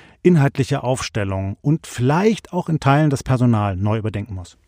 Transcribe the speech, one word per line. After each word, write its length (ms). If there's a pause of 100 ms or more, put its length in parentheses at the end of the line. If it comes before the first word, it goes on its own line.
(220)
inhaltliche 600
Aufstellung 800
und 240
vielleicht 640
auch 160
in 120
Teilen 280
das 140
Personal 540
neu 200
überdenken 380
muss. 340